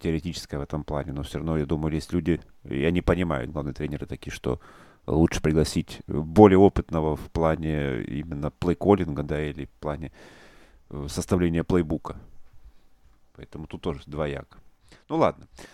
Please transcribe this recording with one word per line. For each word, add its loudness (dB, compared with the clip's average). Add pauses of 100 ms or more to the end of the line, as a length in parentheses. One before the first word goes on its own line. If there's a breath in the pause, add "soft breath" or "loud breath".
теоретическая -4
в -6
этом -6
плане, -6
но -6
все -8
равно, -2
я 0
думаю, -2
есть -6
люди, 0 (240)
и -4
они 2
понимают, 0
главные -6
тренеры -8
такие, -12
что -4 (460 soft breath)
лучше 2
пригласить 0
более 8
опытного 4
в -14
плане -2
именно -8
плей-коллинга, 0
да, -4
или -8
в -20
плане, -8 (800 soft breath)
э, -10
составления 0
плейбука. -2 (1200)
Поэтому -14
тут -14
тоже -4
двояко. -8 (500 soft breath)
Ну -4
ладно. 0 (280 loud breath)